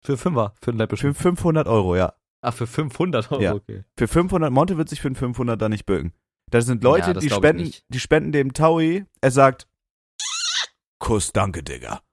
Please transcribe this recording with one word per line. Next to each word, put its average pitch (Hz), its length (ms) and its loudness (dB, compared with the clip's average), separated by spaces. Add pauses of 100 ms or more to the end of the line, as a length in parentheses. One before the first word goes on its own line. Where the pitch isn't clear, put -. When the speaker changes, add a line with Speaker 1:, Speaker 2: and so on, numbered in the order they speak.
Speaker 1:
Für 139 100 -2
Fünfer, 120 460 -2
für 123 100 -2
einen 117 60 -4
Läppischen. 113 380 -2
Speaker 2:
Für - 60 -12
fünfhundert 170 460 2
Euro, 92 280 2
ja. 90 180 2 (300)
Speaker 1:
Ach, 117 120 -4
für 120 100 -6
fünfhundert 151 680 -4
Euro, 139 100 -2
Speaker 2:
Ja. 92 120 0
Speaker 1:
okay. 101 300 -10 (160)
Speaker 2:
Für 117 80 2
fünfhundert, 170 440 2
Monte 170 260 2
wird 151 120 -2
sich 143 100 -10
für 143 100 -4
einen 131 60 -4
fünfhundert 120 460 -4
da 107 80 0
nicht 107 160 -4
bücken. 85 260 -2 (380)
Das 117 160 2
sind 120 180 -2
Leute, 160 260 4
Speaker 1:
Ja, 180 40 2
das 185 80 -2
Speaker 2:
die 156 60 0
Speaker 1:
glaub 101 160 0
ich 147 40 6
Speaker 2:
spenden, 165 180 2
Speaker 1:
nicht. - 240 -12
Speaker 2:
die 127 100 -6
spenden 151 320 0
dem 135 220 0
Taui, 165 520 2 (160)
er 135 100 4
sagt, 135 360 4 (1300)
Kuss, - 340 -2
danke, 95 280 0
Digga. 60 400 -10 (120)